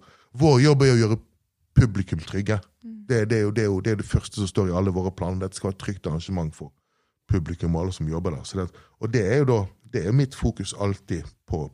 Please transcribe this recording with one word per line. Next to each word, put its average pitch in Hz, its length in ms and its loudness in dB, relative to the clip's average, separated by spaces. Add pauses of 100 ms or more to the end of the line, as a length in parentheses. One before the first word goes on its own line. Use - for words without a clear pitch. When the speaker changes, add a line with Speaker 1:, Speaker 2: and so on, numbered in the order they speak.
(400)
Speaker 1:
vår 147 240 8
jobb 139 220 6
er 127 80 6
å 117 80 6
gjøre 110 160 2 (580)
publikum 95 480 2
trygge. 104 320 -2 (240)
Speaker 2:
Mm. 226 160 -16 (140)
Speaker 1:
Det, 117 180 2
det 113 100 2
er 104 60 2
jo, 101 80 0
det 110 100 0
er 104 60 2
jo, 95 160 0
det 113 80 0
er 101 80 -2
det - 80 -10
første - 320 -2
som 98 80 -2
står 95 240 0
i - 80 0
alle 95 140 0
våre 92 180 -2
planer. 92 400 -6
Det - 80 -14
skal 98 100 -4
være 95 60 -8
et - 80 -18
trygt 95 240 -8
arrangement 82 480 -4
for 76 160 -16 (580)
publikum 85 460 -2
og 82 80 -2
alle 92 140 -4
som 78 100 -4
jobber 82 300 -4
der. - 100 -14
Så 95 140 -6
det, 87 40 -6 (320)
og 110 140 -6
det 117 160 2
er 139 140 2
jo 127 100 2
da, 110 80 4 (320)
det 90 160 -2
er 120 80 2
mitt 135 220 0
fokus 107 420 -4
alltid 98 480 -4 (180)
på, 78 280 -4